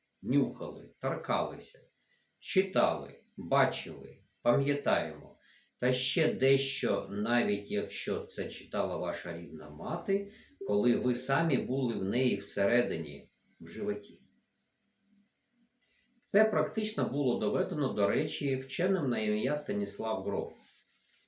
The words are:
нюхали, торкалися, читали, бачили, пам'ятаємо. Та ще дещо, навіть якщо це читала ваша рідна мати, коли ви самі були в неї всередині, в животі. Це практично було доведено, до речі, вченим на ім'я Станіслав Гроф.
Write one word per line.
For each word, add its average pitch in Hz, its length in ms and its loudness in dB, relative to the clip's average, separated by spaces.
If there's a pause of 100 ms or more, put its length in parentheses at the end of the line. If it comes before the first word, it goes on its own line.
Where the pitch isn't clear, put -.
(220)
нюхали, - 680 0 (100)
торкалися, - 800 -4 (600)
читали, - 840 0 (140)
бачили, - 800 0 (240)
пам'ятаємо. 120 960 2 (420)
Та 131 140 2
ще 127 400 2
дещо, 120 760 2
навіть 104 640 0
якщо 101 480 -2
це 87 300 -8
читала 92 480 -4
ваша 85 400 -4
рідна 78 320 -12
мати, 147 600 -4 (360)
коли 107 280 4
ви 120 200 2
самі 143 420 2
були 120 380 -2
в 95 80 -4
неї 113 320 2
всередині, 95 920 0 (300)
в - 80 -16
животі. 104 540 -6 (2000)
Це 208 220 6
практично 156 640 0
було 135 300 0
доведено, 123 540 0
до 101 140 4
речі, 135 480 0
вченим 165 540 0
на 113 100 0
ім'я 107 360 0
Станіслав 104 680 -4
Гроф. 95 300 -4 (760)